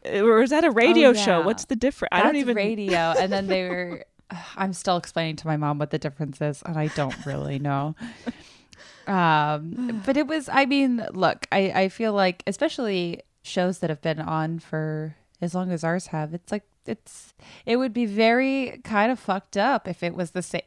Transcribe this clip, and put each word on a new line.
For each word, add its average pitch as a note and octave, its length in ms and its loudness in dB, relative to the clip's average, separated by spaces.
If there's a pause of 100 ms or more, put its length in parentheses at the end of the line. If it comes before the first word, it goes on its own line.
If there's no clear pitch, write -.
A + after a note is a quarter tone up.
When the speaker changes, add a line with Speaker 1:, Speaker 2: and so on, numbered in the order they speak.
Speaker 1:
Or A3 380 6
is B3+ 80 0
that D4+ 120 4
a E4 60 6
radio C4+ 400 8
Speaker 2:
Oh, A#3+ 40 8
Speaker 1:
show? G3 260 2
Speaker 2:
yeah. E3 60 2
Speaker 1:
What's A3 200 -2
the C4 100 -4
difference? B3 360 -2
I F3 100 2
don't A#3 120 4
Speaker 2:
That's C#4+ 80 0
Speaker 1:
even A#3+ 140 0
Speaker 2:
radio. G3+ 420 0 (200)
And F#3+ 160 0
then G3 140 -2
Speaker 1:
<laughs> F#3 60 0
Speaker 2:
they F#3 140 0
were, F3+ 380 -8 (240)
<sighs> - 260 -16
I'm F#3+ 180 -4
still F3+ 240 0
explaining D#3+ 400 -4
to - 100 -12
my D#3 100 0
mom D3 220 0
what D3 100 -2
the - 80 -2
difference C#3+ 420 -6
is, D3 240 -4
and E3 140 -6
I D#3 120 0
don't C#3 360 -4
really C#3+ 320 -4
know. C#3+ 380 -4 (1120)
Um, E3+ 920 0
Speaker 1:
<sighs> F#3+ 40 -12
Speaker 2:
but C4+ 120 2
it D4 100 2
was, D4+ 240 -4
I C4+ 140 4
mean, C4 480 2
look, F3+ 380 0
I, G3 200 2
I F#3+ 180 2
feel A3 240 -2
like, F#3+ 320 0
especially G3 760 -2 (220)
shows F3+ 360 -2
that E3+ 100 -2
have D3+ 120 -6
been D#3 180 -2
on D#3+ 400 -2
for D#3 560 -6 (260)
as F3 140 -4
long F#3 160 -2
as D#3+ 120 -4
ours E3+ 240 -2
have, D#3 260 -6
it's - 180 -12
like, G#3 120 -4 (220)
it's, - 480 -14 (320)
it A#3 120 2
would B3+ 160 -2
be A#3+ 120 0
very A#3+ 800 2
kind A3 280 2
of B3+ 80 -2
fucked - 380 -6
up A3+ 300 0
if F3 160 -8
it F3 100 -4
was F3 180 -6
the F3+ 120 -6
sa-, - 240 -6